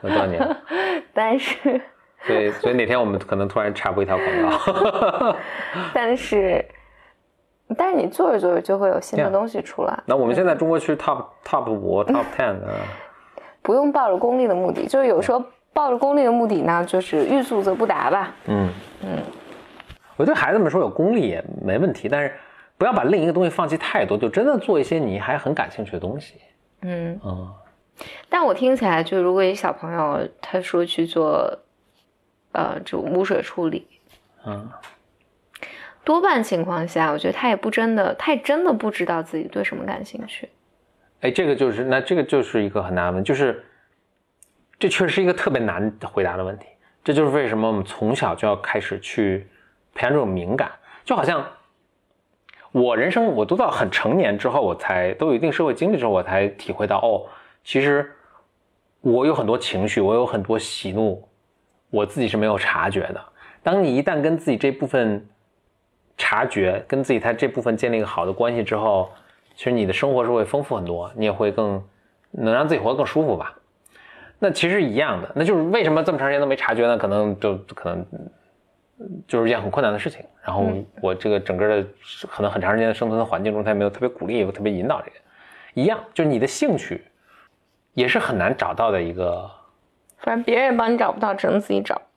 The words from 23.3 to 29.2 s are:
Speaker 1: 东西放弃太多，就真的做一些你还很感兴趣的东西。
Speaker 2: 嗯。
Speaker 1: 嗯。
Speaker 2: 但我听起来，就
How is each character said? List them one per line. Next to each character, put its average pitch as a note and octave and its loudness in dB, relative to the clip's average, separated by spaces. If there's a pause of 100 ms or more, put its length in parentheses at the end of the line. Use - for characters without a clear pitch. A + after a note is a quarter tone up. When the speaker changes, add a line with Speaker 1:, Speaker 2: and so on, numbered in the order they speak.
Speaker 1:
东 F3+ 2
西 F3 2
放 E3 -2
弃 D#3 0
太 D3+ 0
多， G2 0
就 A2+ 0
真 G3 2
的 C#4+ 2
做 F#3+ 2
一 C3+ 2
些 E3 0
你 G#2 -2
还 C3+ -2
很 C#3+ -2
感 C3+ -2
兴 G#2+ -10
趣 - -14
的 - -6
东 A2 -6
西。 - -20 (460)
Speaker 2:
嗯。 F3 -6
Speaker 1:
嗯。 F#2 -8 (760)
Speaker 2:
但 F4+ 2
我 F#4+ 4
听 B3+ 4
起 B3 -2
来， E3 4
就 F#3 0